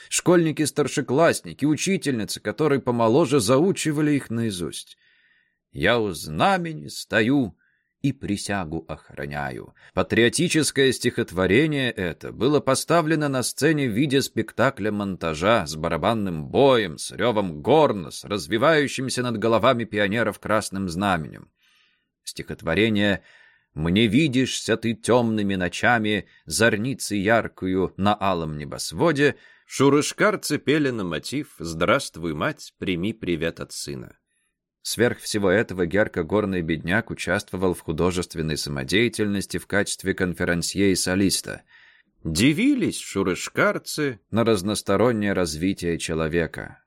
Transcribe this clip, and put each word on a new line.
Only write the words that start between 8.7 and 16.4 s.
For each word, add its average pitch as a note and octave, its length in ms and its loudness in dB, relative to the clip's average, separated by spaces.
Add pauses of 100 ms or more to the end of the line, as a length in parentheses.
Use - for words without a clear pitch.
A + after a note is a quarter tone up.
охраняю». C#2+ 840 -10 (180)
Патриотическое C3 1000 2
стихотворение A#2+ 960 0
это E2 420 -6
было C#3 280 2
поставлено D3+ 680 0
на C3 140 -2
сцене D3 460 0
в G#2+ 40 -4
виде C3 300 2
спектакля-монтажа G2+ 1400 -2
с D2+ 80 -8
барабанным E2 720 -2